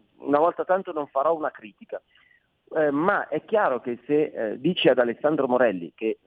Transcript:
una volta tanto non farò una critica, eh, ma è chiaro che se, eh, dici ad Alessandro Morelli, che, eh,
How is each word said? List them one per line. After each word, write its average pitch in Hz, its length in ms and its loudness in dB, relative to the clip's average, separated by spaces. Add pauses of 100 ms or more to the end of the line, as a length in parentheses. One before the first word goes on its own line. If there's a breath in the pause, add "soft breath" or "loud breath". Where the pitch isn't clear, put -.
(180)
una 135 220 2
volta 165 260 0
tanto 185 260 0
non 151 160 -6
farò 139 260 0
una 151 180 -4
critica, - 500 -14 (760 soft breath)
eh, 151 160 2
ma 156 380 0
è 156 160 -6
chiaro 185 340 0
che 120 260 -8
se, 147 180 2
eh, 110 360 -6
dici 165 300 2
ad 127 100 6
Alessandro 131 480 0
Morelli, 110 480 0
che, 110 120 -6
eh, 110 200 -4